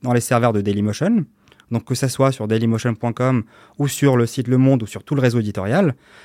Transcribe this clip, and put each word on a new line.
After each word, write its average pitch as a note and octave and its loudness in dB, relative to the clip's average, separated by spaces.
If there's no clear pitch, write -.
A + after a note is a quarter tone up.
dans B2 -2
les A#2+ 2
serveurs A#2 0
de G#2+ 0
Dailymotion, G#2+ 0
donc A2+ -2
que C3 -4
ça C3 -2
soit C3+ 0
sur G#2+ -6
dailymotion A2+ 0
point A#2 -4
com B2 0
ou C#3+ 0
sur C3+ 2
le A#2 2
site A#2+ -6
Le B2+ 2
Monde C3 4
ou G#2 -6
sur - -14
tout - -4
le C3+ 0
réseau A#2+ 2
éditorial, A2+ -2